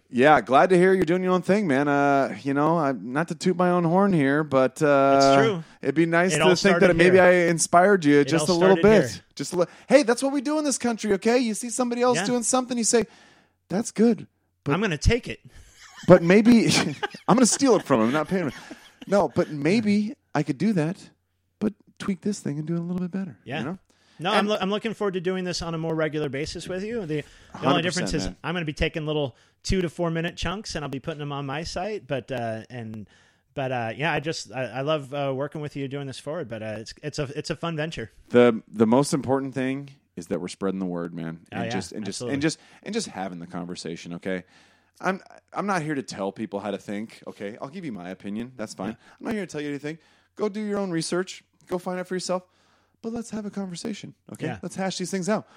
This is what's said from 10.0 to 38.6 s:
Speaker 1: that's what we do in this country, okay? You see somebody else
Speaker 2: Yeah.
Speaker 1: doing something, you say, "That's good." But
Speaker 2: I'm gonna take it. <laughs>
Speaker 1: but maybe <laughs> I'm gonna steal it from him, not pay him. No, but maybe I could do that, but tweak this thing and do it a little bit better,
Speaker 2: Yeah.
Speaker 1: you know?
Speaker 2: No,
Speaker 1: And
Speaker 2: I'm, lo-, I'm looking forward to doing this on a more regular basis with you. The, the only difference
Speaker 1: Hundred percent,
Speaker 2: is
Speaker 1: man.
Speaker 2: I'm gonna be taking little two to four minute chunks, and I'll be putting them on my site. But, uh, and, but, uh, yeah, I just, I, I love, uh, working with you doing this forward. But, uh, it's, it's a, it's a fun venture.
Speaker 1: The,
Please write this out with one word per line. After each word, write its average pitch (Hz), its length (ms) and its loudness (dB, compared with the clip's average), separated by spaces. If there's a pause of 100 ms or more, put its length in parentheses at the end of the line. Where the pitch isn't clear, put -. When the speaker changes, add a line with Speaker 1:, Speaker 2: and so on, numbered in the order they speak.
Speaker 1:
that's 233 180 0
what 269 100 0
we 285 100 -2
do 302 160 0
in 302 60 -2
this 285 140 -2
country, 220 360 -2
okay? 220 240 2
You 226 160 0
see 240 160 -8
somebody 240 320 -2
else 247 160 2
Speaker 2:
Yeah. 185 80 -2
Speaker 1:
doing 247 180 0
something, 254 340 -2
you 226 60 -2
say, 220 220 2 (600)
"That's 196 220 -4
good." 226 380 2 (340)
But 143 120 0
Speaker 2:
I'm 175 60 0
gonna 196 160 0
take 226 300 2
it. 127 140 -10 (340)
<laughs> - 320 -16
Speaker 1:
but 180 160 10
maybe 208 460 6
<laughs> - 580 -2
I'm 170 80 6
gonna 247 120 6
steal 269 280 4
it 175 80 2
from 123 180 2
him, 113 120 2
not 156 160 -2
pay 185 100 -2
him. 151 140 -2 (560)
No, 285 260 2
but 170 160 0
maybe 208 640 0 (220)
I 151 80 0
could 143 140 -4
do 196 160 0
that, 165 360 -2 (480)
but 214 140 -2 (260)
tweak 190 220 -6
this 208 180 -4
thing 143 200 -6
and 156 100 -8
do 170 60 -4
it 170 40 -2
a 170 40 -4
little 180 180 -6
bit 180 100 -6
better, 190 340 -8
Speaker 2:
Yeah. 127 140 -8
Speaker 1:
you 160 60 -6
know? 175 140 -8 (420)
Speaker 2:
No, 165 100 -4
Speaker 1:
And 214 80 2
Speaker 2:
I'm, 214 80 2
lo-, 208 140 0
I'm 190 100 -2
looking 208 240 -4
forward 202 200 -2
to 185 60 -4
doing 185 220 -4
this 175 180 -6
on 170 140 -6
a 165 40 -6
more 160 140 -4
regular 151 360 -2
basis 156 400 -8
with 185 160 -6
you. 220 200 -6
The, 151 200 -4 (360)
the 151 60 -4
only 139 160 2
difference 170 300 -4
Speaker 1:
Hundred - 0 -
percent, - 20 -4
Speaker 2:
is 95 120 -2
Speaker 1:
man. 92 180 -8
Speaker 2:
I'm 160 100 -4
gonna 175 100 -4
be 151 80 -6
taking 156 340 -4
little 151 280 -2 (300)
two 185 180 0
to 170 60 -4
four 170 200 -4
minute 165 280 -4
chunks, 185 400 -8
and 151 80 -6
I'll 143 60 -8
be 135 100 -8
putting 160 180 -10
them 147 140 -8
on 143 140 -6
my 143 180 -8
site. 196 420 -8
But, 131 240 -6
uh, 113 400 -6
and, 110 380 -12 (460)
but, 131 180 -4
uh, 117 240 -4
yeah, 151 160 -2
I 151 80 -2
just, 147 320 -10
I, 127 140 -6
I 113 160 -8
love, 143 300 -4
uh, 139 220 -4
working 143 260 -8
with 147 140 -10
you 139 140 -6
doing 139 180 -10
this 131 140 -12
forward. 151 280 -8
But, 110 140 -10
uh, 110 160 -8
it's, 113 240 -14
it's 147 160 -8
a, 151 60 -4 (120)
it's 151 140 -8
a 156 60 -4
fun 170 200 -6
venture. 147 360 -8 (160)
Speaker 1:
The, 120 400 6